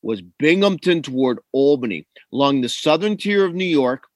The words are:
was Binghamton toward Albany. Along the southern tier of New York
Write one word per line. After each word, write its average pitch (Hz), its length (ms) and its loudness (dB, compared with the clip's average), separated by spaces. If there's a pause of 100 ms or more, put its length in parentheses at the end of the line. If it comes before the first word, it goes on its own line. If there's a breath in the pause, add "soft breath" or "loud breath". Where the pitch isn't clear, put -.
was 107 180 -6 (160)
Binghamton 175 640 2
toward 127 380 -2 (120)
Albany. 123 540 0 (260 soft breath)
Along 139 300 2
the 120 80 -2
southern 170 460 0
tier 196 300 0
of 170 100 -6
New 185 80 -2
York 135 400 0 (120)